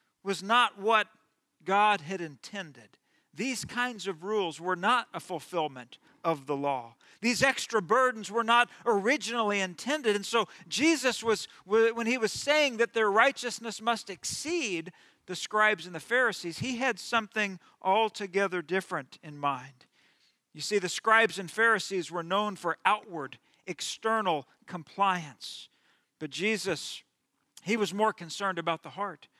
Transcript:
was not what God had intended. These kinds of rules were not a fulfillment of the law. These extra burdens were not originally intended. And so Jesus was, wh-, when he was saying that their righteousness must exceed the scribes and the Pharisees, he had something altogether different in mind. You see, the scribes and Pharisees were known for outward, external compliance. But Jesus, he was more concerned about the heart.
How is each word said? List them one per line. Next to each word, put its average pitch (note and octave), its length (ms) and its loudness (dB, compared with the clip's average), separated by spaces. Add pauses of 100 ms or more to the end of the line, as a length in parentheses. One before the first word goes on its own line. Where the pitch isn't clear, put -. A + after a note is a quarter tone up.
(240)
was F#3 180 -4
not G#3+ 340 4
what G#3 300 4 (580)
God G3+ 360 4
had F3 200 -8
intended. D3+ 800 -12 (340)
These A3+ 320 -4
kinds A#3 440 -4
of E3+ 160 -6
rules F#3 360 -2
were F3+ 140 0
not G#3 400 0
a F3 60 -8
fulfillment D3 800 -6 (260)
of D3+ 220 -2
the C#3+ 100 -2
law. C3+ 400 -4 (240)
These A3+ 240 2
extra B3 360 0
burdens A3 480 2
were A3+ 140 -2
not A#3 280 4 (140)
originally G#3+ 760 0
intended. G#3+ 560 0
And G3+ 100 -6
so A3+ 220 0 (200)
Jesus C4 540 2
was, A3+ 240 0 (180)
wh-, A3+ 300 4
when A3+ 140 -2
he B3 100 2
was A3 140 0
saying C#4+ 460 2
that A3+ 140 2
their A3 160 4
righteousness A3+ 720 2
must A3 300 -2
exceed G3 800 -4 (360)
the F3+ 80 -8
scribes G#3+ 520 2
and F3+ 80 -12
the D#3+ 40 -6
Pharisees, G#3+ 600 -2
he B3+ 160 -4
had A#3+ 240 -2
something G#3 580 -2 (240)
altogether F#3+ 800 0
different D#3+ 640 -4
in D3+ 120 -16
mind. C3+ 500 -6 (680)
You D3+ 60 -14
see, G#3 180 0
the F3+ 100 -2
scribes A3 480 4
and F#3 140 -8
Pharisees G3 640 0
were F3 100 -6
known G3 320 -2
for E3+ 300 -4
outward, F#3+ 540 -2 (280)
external F#3 800 -2 (220)
compliance. F3 1000 -4 (520)
But D#3 100 -8
Jesus, F3+ 720 -2 (640)
he G#3 120 0
was G3 160 0
more G#3 200 2
concerned F3 480 -4
about E3 240 -2
the D3+ 60 -16
heart. F#3 360 -10 (140)